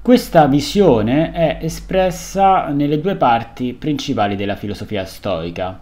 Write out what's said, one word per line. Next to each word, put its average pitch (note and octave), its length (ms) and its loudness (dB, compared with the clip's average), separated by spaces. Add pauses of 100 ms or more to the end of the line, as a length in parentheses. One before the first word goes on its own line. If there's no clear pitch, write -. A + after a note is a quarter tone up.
Questa F3 460 4
visione C#3+ 840 2
è E3 280 0
espressa F#3 1080 0
nelle D3 300 0
due F3+ 160 -2
parti A#2+ 580 0
principali A#2+ 600 -2
della G2 200 -4
filosofia G2+ 500 -6
stoica F2+ 760 -6